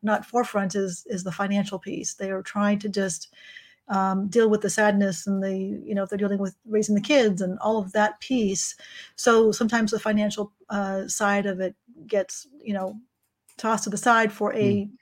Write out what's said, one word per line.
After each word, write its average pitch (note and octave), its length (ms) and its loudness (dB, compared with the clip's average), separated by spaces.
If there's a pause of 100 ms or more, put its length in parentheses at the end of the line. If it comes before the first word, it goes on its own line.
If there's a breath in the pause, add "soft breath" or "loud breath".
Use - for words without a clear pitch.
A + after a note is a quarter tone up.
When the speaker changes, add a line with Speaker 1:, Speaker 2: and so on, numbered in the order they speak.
Speaker 1:
not G#3 220 0
forefront, G#3 500 -2
is, G3 320 -4
is F#3 160 -6
the F#3+ 80 -6
financial G3 480 -2
piece. - 340 -8
They F#3+ 180 -6
are F#3+ 120 -6
trying G3+ 360 0
to G#3 100 -6
just, F#3+ 400 -4 (580 loud breath)
um, F#3+ 400 0
deal A3+ 220 4
with G#3 120 4
the G#3 80 0
sadness G3+ 580 2
and G3 140 0
the, F#3+ 140 -2
you G3+ 400 -6
know, G3 80 0
if F#3+ 60 -6
they're G#3 80 -4
dealing G3+ 220 0
with G3 160 -4 (100)
raising G#3+ 300 2
the G3+ 60 4
kids A3 400 4
and F#3 180 -2
all A3 180 0
of F#3+ 160 -4
that G#3+ 260 2
piece. G#3 560 -2 (400 loud breath)
So A3+ 360 6
sometimes A3+ 400 0
the A3 80 -2
financial, G#3 520 -2 (180)
uh, G3 380 -4
side G3+ 380 0
of F#3+ 160 -2
it F#3 140 -4 (320)
gets, G3 400 -4 (140)
you A3 120 -6
know, G3 260 -6 (580)
tossed A3 280 -2
to A3 40 -6
the G3 80 -6
side A3+ 340 4
for G#3 220 -4
a G3+ 320 2
Speaker 2:
Hmm. G#3 40 -12 (120)